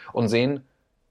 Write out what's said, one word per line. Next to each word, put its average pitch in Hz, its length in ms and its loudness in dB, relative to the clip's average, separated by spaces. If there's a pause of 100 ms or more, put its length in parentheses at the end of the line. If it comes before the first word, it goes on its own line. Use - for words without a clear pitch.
(120)
und 117 160 0
sehen, 127 360 0 (460)